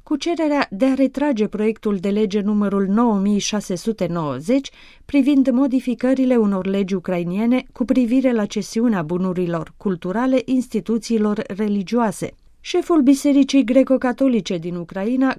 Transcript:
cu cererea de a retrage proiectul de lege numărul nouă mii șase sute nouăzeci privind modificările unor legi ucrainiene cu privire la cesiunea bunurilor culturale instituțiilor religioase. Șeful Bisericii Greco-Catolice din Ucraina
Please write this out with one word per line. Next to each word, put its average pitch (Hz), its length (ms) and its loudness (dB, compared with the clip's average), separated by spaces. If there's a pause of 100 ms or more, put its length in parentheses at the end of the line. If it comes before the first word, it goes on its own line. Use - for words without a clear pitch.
cu 302 140 -4
cererea 294 540 -2
de 196 140 -2
a 262 100 2
retrage 269 520 0
proiectul 214 500 -2
de 190 120 -4
lege 208 320 0
numărul 202 460 0
nouă 214 320 2
mii 202 200 2
șase 196 380 -4
sute 202 300 -4
nouăzeci 165 640 -2 (340)
privind 269 440 4
modificările 254 880 0
unor 202 300 0
legi 190 280 -2
ucrainiene 185 800 -2
cu - 120 -4
privire 254 480 2
la 214 140 0
cesiunea 214 560 -2
bunurilor 175 720 -4
culturale 214 680 -2
instituțiilor 220 1000 -2
religioase. 202 880 -2 (260)
Șeful 349 420 0
Bisericii 277 600 4
Greco-Catolice 254 960 2
din 175 160 -8
Ucraina 214 640 -2